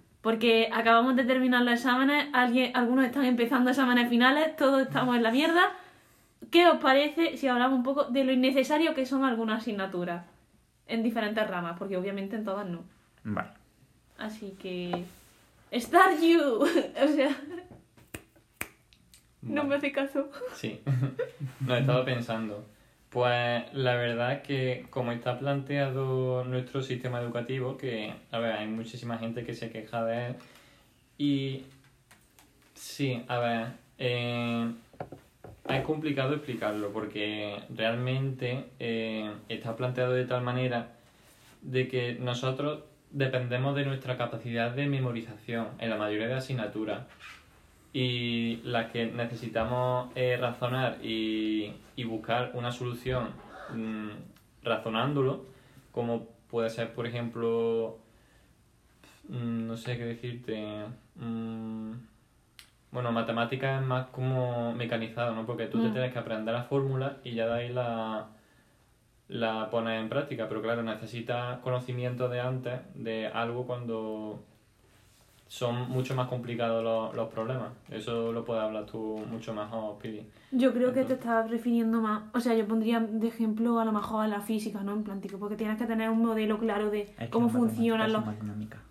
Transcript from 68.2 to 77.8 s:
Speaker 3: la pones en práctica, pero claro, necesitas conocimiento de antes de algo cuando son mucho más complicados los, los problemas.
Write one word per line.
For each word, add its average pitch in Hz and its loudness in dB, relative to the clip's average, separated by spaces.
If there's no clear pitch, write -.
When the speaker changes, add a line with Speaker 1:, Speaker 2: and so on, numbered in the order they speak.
Speaker 3:
la 110 0
pones 113 0
en 110 -4
práctica, 117 -2
pero 107 -4
claro, 117 0
necesitas 117 -6
conocimiento 123 -2
de 123 -2
antes 127 -2
de 110 -4
algo 120 -2
cuando 110 -6
son 123 -4
mucho 127 -2
más 127 0
complicados 117 -2
los, 113 0
los 113 -2
problemas. 113 -4